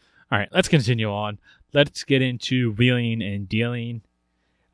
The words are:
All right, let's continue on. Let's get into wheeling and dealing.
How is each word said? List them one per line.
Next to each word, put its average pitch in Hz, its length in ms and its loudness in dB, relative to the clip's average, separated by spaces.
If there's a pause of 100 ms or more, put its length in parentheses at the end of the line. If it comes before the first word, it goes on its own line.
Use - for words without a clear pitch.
(300)
All 110 80 2
right, 104 140 -2
let's 185 160 2
continue 113 420 2
on. 104 280 -6 (340)
Let's 143 320 2
get 135 180 2
into 123 500 0
wheeling 117 500 2
and 101 260 -6
dealing. 117 540 -4 (720)